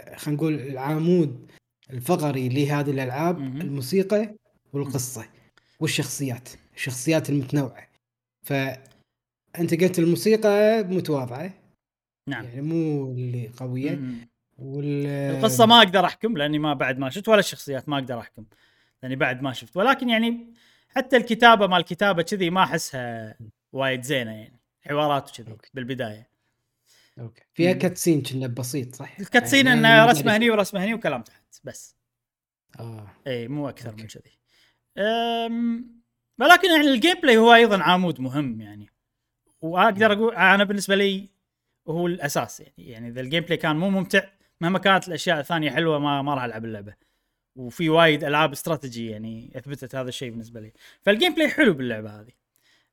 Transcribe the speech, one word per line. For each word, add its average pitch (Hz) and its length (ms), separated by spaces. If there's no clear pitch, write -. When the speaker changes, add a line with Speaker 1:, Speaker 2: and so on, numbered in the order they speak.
Speaker 1:
خلينا 151 200
نقول 156 180
العمود 143 960
الفقري 135 580
لهذه 143 420
الألعاب، 135 480
Speaker 2:
مهم. 135 220
Speaker 1:
الموسيقى 185 580
Speaker 2:
مهم. 214 180
Speaker 1:
والقصة 135 560
والشخصيات، 143 680
الشخصيات 151 540
المتنوعة. 139 580
فأنت - 1400
قلت 180 160
الموسيقى 214 840
متواضعة. 160 720
Speaker 2:
نعم. 123 160
Speaker 1:
يعني 123 160
مو 151 520
اللي 123 440
قوية. 131 340
Speaker 2:
مم. 127 380
Speaker 1:
وال- 143 480
Speaker 2:
القصة 143 600
ما 233 120
أقدر 190 260
أحكم، 220 320
لأني 147 220
ما 151 160
بعد 131 240
ما 135 120
شفت، 202 180
ولا 214 100
الشخصيات 139 500
ما 143 100
أقدر 123 200
أحكم، 107 260
لأني 135 140
بعد 131 260
ما 135 100
شفت. - 240
ولكن 262 320
يعني 233 460
حتى 262 280
الكتابة 226 500
مال 180 120
الكتابة 175 440
كذي 185 280
ما 185 120
أحسها 120 720
وايد 131 300
زينة، 123 280
يعني 110 300
حوارات 147 500
وكذي 113 220
Speaker 1:
أوكي. - 220
Speaker 2:
بالبداية. 120 540
Speaker 1:
أوكي. 113 220
فيها 175 180
Speaker 2:
مم. - 60
Speaker 1:
كاتسين 170 440
كنا 131 240
بسيط، 123 480
صح؟ - 260
Speaker 2:
الكاتسين 247 460
Speaker 1:
يعني 240 140
Speaker 2:
إنه 226 80
Speaker 1:
ما 226 180
Speaker 2:
رسمة 240 140
Speaker 1:
أدري. 220 160
Speaker 2:
هني 233 140
ورسمة 196 340
هني 226 100
وكلام 147 280
تحت، - 200
بس. - 320
Speaker 1:
آه. 110 300
Speaker 2:
إيه، 120 220
مو 143 200
أكثر 120 220
Speaker 1:
أوكي. 110 120
Speaker 2:
من 107 60
كذي. - 240
أم، 233 1040
ولكن 349 320
يعني 302 180
الجيم 311 320
بلاي 254 160
هو 233 180
أيضًا 214 280
عمود 170 380
مهم، 127 400
يعني. 104 300
وأقدر 196 540
Speaker 1:
مم. 208 80
Speaker 2:
أقول، 226 120
أنا 190 300
بالنسبة 196 300
لي 196 340
هو 170 180
الأساس، 156 540
يعني. - 180
يعني 117 300
إذا 120 120
الجيم 147 220
بلاي 165 140
كان 151 200
مو 190 140
ممتع، 190 320
مهما 175 180
كانت 185 300
الأشياء 160 320
الثانية 156 300
حلوة، 156 280
ما، 143 240
ما 143 120
راح 127 100
ألعب 113 200
اللعبة. 104 300
وفي 131 320
وايد 160 360
ألعاب 147 280
استراتيجي 123 580
يعني 113 460
أثبتت 135 380
هذا 127 140
الشيء 123 220
بالنسبة 113 300
لي. 107 120
فالجيم 226 320
بلاي 311 140
حلو 240 260
باللعبة 110 460
هذه. 107 120